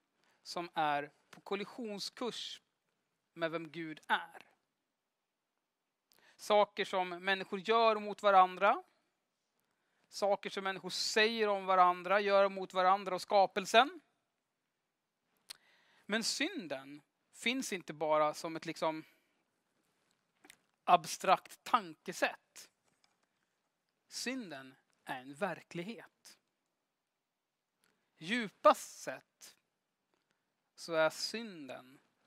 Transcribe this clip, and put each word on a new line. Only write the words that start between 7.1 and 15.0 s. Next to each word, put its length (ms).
gör 360
mot 260
varandra. 600
Saker 420
som 140
människor 260
säger 580
om 180
varandra, 540
gör 280
mot 260
varandra 400
och 80
skapelsen. 760